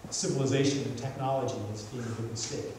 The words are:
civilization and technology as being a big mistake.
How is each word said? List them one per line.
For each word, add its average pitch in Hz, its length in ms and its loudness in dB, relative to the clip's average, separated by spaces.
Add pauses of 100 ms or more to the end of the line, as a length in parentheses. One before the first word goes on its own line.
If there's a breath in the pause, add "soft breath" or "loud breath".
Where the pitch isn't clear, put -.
(100)
civilization 139 720 4
and 117 140 -2
technology 135 560 0 (180)
as - 120 -6
being 120 180 -6
a 113 60 -4
big 113 220 -4
mistake. - 480 -4